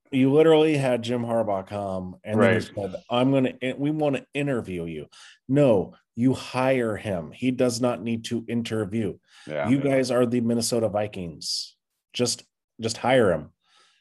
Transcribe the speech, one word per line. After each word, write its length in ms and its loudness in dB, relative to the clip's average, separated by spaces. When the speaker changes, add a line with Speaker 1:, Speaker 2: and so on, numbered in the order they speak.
Speaker 1:
You 160 4
literally 460 6
had 260 0
Jim 220 -2
Harbaugh 420 -2
come 560 -6
and 160 -2
then 120 6
he 60 4
Speaker 2:
Right. 200 -4
Speaker 1:
said, 320 -8
"I'm 240 2
gonna, 220 2
we 120 -2
wanna 440 -2
interview 500 -4
you." 220 -10
No, 460 2
you 200 2
hire 640 -2
him. 340 -6
He 180 -2
does 300 0
not 220 -2
need 240 -6
to 200 -6
interview. 680 -4
Speaker 2:
Yeah. 240 -2
Speaker 1:
You 80 4
guys 320 0
are 160 4
the 160 0
Minnesota 480 0
Vikings. 840 -6
Just, 320 -2
just 200 -6
hire 340 4
him. 200 -4